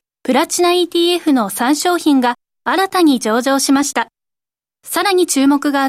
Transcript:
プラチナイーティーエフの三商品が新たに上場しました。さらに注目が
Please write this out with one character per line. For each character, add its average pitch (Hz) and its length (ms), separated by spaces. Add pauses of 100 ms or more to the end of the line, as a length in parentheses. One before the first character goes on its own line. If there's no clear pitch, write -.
(220)
プ 247 100
ラ 285 140
チ 349 160
ナ 349 120
イ 359 100
ー 330 40
テ 349 120
ィ 339 140
ー - 20
エ - 20
フ 320 160
の 220 160
三 254 260
商 349 220
品 285 220
が 240 160 (280)
新 349 240
た 370 140
に 294 160
上 226 240
場 269 160
し 269 140
ま 277 120
し - 120
た。 233 140 (720)
さ 339 200
ら 403 80
に 359 160
注 269 200
目 285 260
が 277 160